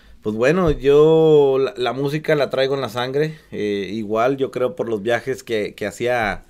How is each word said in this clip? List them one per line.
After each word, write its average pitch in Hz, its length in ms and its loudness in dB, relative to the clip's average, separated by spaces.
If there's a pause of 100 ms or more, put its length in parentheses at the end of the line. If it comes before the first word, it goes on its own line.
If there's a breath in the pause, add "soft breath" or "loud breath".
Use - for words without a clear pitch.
(220 soft breath)
Pues 107 120 -4
bueno, 156 380 2
yo 147 880 6
la, 131 160 -2
la 120 160 -2
música 143 420 -2
la 135 160 0
traigo 131 240 0
en 139 60 -4
la 127 80 -4
sangre, 131 480 -4 (160)
eh, 101 400 -4
igual 110 460 -2
yo 127 120 -2
creo 127 260 -4
por 113 120 -6
los 110 140 -4
viajes 117 420 -4
que, 107 300 -4
que 110 120 -8
hacía 110 640 -4